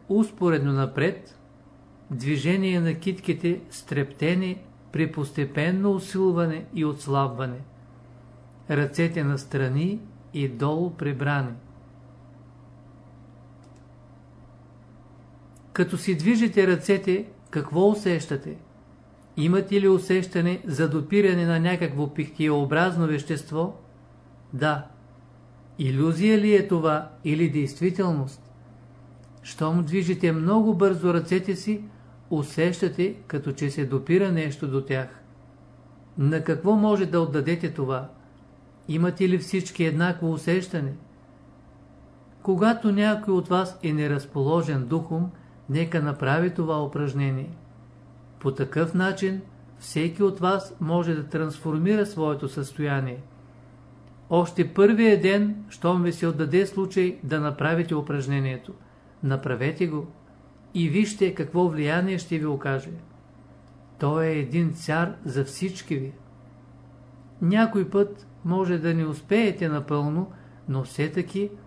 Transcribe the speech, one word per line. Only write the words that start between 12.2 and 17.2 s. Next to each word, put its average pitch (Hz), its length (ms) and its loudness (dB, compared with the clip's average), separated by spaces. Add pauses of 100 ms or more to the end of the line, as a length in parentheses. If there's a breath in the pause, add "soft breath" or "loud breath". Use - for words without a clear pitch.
Като 180 260 0
си 185 180 -2
движите 202 500 4
ръцете, 190 600 2 (220)